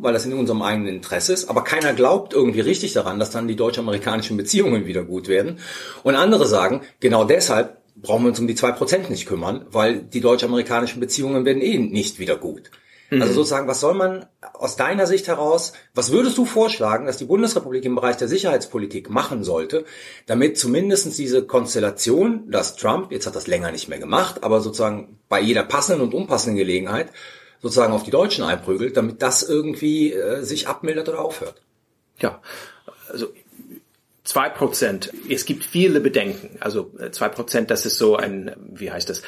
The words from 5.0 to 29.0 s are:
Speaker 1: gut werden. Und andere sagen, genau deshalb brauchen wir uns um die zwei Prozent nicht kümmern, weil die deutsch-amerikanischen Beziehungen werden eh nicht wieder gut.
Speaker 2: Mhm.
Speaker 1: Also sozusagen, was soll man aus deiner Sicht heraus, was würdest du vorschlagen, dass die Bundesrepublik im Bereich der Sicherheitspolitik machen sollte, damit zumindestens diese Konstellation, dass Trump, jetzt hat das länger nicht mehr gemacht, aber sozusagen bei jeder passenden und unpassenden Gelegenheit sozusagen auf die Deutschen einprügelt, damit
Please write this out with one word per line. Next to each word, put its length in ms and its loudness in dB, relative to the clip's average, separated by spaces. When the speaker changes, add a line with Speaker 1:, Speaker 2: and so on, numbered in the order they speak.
Speaker 1:
gut 240 -8
werden. 320 0
Und 120 4
andere 320 6
sagen, 360 2
genau 240 6
deshalb 500 4
brauchen 260 2
wir 40 6
uns 100 0
um 60 0
die 80 0
zwei 200 0
Prozent 360 0
nicht 160 -6
kümmern, 460 -4
weil 320 2
die 180 -6
deutsch-amerikanischen 800 2
Beziehungen 460 0
werden 180 2
eh 160 2
nicht 400 -2
wieder 160 -2
gut. 340 -10
Speaker 2:
Mhm. 140 2
Speaker 1:
Also 100 4
sozusagen, 340 0
was 120 -2
soll 160 2
man 320 0
aus 220 -6
deiner 320 2
Sicht 200 2
heraus, 460 0
was 160 0
würdest 260 4
du 80 4
vorschlagen, 640 0
dass 100 -4
die 80 -8
Bundesrepublik 600 0
im 100 0
Bereich 220 2
der 100 -2
Sicherheitspolitik 800 -2
machen 340 -2
sollte, 400 -2
damit 320 2
zumindestens 560 0
diese 320 0
Konstellation, 1040 0
dass 240 0
Trump, 360 0
jetzt 140 -6
hat 100 -8
das 120 -8
länger 240 -2
nicht 160 -10
mehr 100 -10
gemacht, 460 -2
aber 180 2
sozusagen 560 -4
bei 140 2
jeder 220 2
passenden 400 0
und 100 -2
unpassenden 420 -2
Gelegenheit 520 -2
sozusagen 300 2
auf 100 0
die 80 -12
Deutschen 320 2
einprügelt, 520 -2
damit 280 0